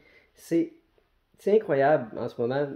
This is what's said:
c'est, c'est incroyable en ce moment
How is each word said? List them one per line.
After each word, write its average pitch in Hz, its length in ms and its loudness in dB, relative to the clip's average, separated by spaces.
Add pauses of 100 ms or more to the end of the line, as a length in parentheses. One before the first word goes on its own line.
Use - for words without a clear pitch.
(340)
c'est, - 400 -2 (640)
c'est 196 160 0
incroyable 143 640 2
en 120 100 -6
ce - 140 -8
moment 135 340 -2